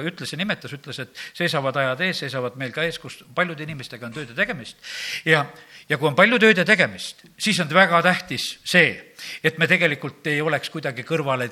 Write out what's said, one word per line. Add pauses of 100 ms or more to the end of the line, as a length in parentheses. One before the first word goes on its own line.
ütles
ja
nimetas,
ütles,
et (160)
seisavad
ajad
ees,
seisavad
meil
ka
ees,
kus (100)
paljude
inimestega
on
tööd
ja
tegemist. (480)
Ja, (480)
ja
kui
on
palju
tööd
ja
tegemist,
siis
on
väga
tähtis
see, (480)
et
me
tegelikult
ei
oleks
kuidagi
kõrvale